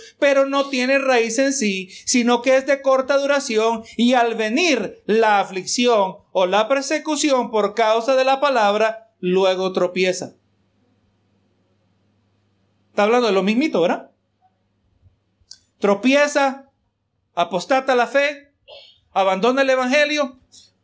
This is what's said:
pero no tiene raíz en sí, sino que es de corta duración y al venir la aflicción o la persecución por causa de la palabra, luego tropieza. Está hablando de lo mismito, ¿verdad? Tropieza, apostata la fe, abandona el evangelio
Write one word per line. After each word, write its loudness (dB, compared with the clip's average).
pero 2
no -2
tiene 0
raíz 0
en 2
sí, -4
sino 0
que 2
es -2
de 0
corta 0
duración -2
y 2
al 2
venir -2
la 2
aflicción -2
o 0
la 0
persecución -2
por 0
causa 0
de 2
la 2
palabra, 0
luego 0
tropieza. -2
Está 0
hablando 2
de 2
lo 2
mismito, 0
¿verdad? -2
Tropieza, 0
apostata -2
la 0
fe, -4
abandona 0
el 0
evangelio 0